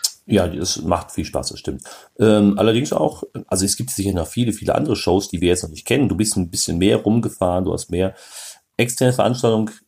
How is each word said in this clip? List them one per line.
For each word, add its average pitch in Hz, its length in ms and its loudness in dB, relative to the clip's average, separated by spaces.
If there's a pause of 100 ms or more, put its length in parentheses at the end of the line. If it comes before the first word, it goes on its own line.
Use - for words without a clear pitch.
(280)
Ja, 92 200 4
das 85 340 -4
macht 85 300 0
viel 80 140 -6
Spaß, - 240 -6
das - 100 -12
stimmt. - 240 -8 (360)
Ähm, 104 380 6
allerdings 113 340 2
auch, - 320 -2 (240)
also 95 180 0
es - 120 -2
gibt 123 140 -6
sicher 98 220 -2
noch 82 140 -2
viele, 117 240 -2
viele - 240 -2
andere 147 200 0
Shows, 98 340 2
die 85 120 -4
wir 87 80 4
jetzt 90 140 2
noch 82 60 -10
nicht 76 160 -16
kennen. 123 240 2
Du 92 60 0
bist 107 220 0
ein 87 120 -2
bisschen - 300 -4
mehr 104 180 4
rumgefahren, 98 680 0
du 87 80 -2
hast - 180 -8
mehr 92 240 -2 (600)
externe 127 360 2
Veranstaltungen, 113 560 2 (180)